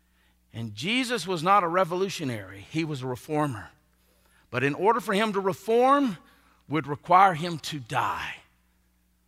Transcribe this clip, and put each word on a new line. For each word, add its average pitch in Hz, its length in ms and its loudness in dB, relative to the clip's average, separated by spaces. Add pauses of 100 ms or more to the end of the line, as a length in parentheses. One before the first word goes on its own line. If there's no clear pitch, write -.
(540)
And 113 200 -10
Jesus 220 540 -2
was 175 160 -2
not 196 200 4
a 170 40 0
revolutionary. 160 1000 -2
He 160 140 -2
was 147 200 -6
a 131 40 -6
reformer. 131 600 -4 (800)
But 123 140 -2
in 143 100 0
order 196 260 2
for 208 140 -4
him 214 200 2
to 196 60 0
reform, 233 760 2 (500)
would 147 200 -4
require 175 480 4
him 170 240 -6
to - 200 -10
die 113 580 -4 (920)